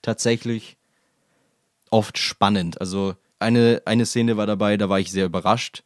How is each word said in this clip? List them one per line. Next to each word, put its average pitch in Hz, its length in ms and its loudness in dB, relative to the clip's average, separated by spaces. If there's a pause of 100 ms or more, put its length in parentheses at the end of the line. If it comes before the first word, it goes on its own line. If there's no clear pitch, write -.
tatsächlich 117 760 -4 (1120)
oft 110 260 2
spannend. 98 640 0
Also 95 340 -4 (280)
eine, 117 420 4
eine 113 200 2
Szene 117 320 0
war 104 100 -2
dabei, 104 300 0
da 101 120 -2
war 98 100 2
ich 95 120 -4
sehr 95 140 0
überrascht 92 600 -2